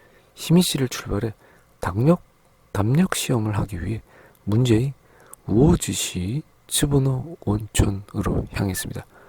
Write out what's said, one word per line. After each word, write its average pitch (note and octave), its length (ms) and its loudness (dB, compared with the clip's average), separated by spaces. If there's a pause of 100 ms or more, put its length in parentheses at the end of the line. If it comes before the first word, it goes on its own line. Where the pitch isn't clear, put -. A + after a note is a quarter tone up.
(340)
히미시를 D#3+ 540 2
출발해 G2+ 460 -6 (460)
담력, B2 420 2 (480)
담력 B2+ 460 0
시험을 A2 420 -2
하기 F2 260 -6
위해 A2+ 180 -6 (420)
문제의 A#2+ 500 2 (520)
우호주시 A2+ 960 2 (260)
츠보노 C3+ 720 0
온천으로 G2+ 1120 -2
향했습니다. - 520 -4 (240)